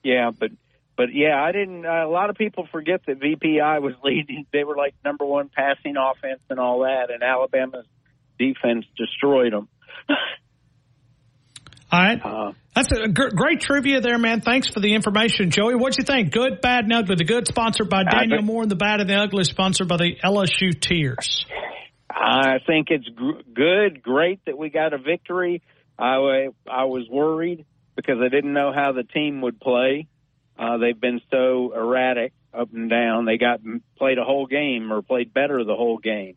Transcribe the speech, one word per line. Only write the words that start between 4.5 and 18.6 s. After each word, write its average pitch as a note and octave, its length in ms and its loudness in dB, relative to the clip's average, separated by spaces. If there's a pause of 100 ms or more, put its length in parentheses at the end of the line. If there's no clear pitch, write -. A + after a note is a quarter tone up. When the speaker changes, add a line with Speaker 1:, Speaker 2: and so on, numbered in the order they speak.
Speaker 1:
They D3 100 2
were, D3 100 -4
like, C#3+ 200 -2 (100)
number C#3+ 220 -2
one C#3+ 280 0
passing C#3 440 -2
offense C3 500 -2
and B2+ 100 -6
all B2 220 0
that, C3 320 0
and A#2+ 100 -6
Alabama's C3 640 0 (520)
defense A#2+ 480 0 (100)
destroyed B2 560 2
'em. G#2 160 -6 (400)
<laughs> D4 80 2 (1800)
Speaker 2:
All F3 80 6
right. A3 240 2
Speaker 1:
Uh, G#2+ 280 -6 (220)
Speaker 2:
That's B3+ 160 0
a A3 160 0
gr-, A3 220 2
great C4 320 0
trivia C#4 400 2
there, A#3+ 180 0
man. A#3 220 0
Thanks B3 280 0
for A3 120 -4
the G#3 140 2
information, G#3+ 560 2
Joey. A3 260 2
What'd B3+ 200 0
you C4+ 60 -2
think? A#3 300 0
Good, A#3 280 0
bad, B3 240 2
and A3+ 80 0
ugly. G3+ 220 2
The E3 100 2
good A3+ 220 0
sponsored A3+ 420 0
by F#3+ 120 2
Speaker 1:
I F#3+ 100 2
Speaker 2:
Daniel A3+ 280 4
Speaker 1:
think G#3 80 0
Speaker 2:
Moore, A3+ 160 -2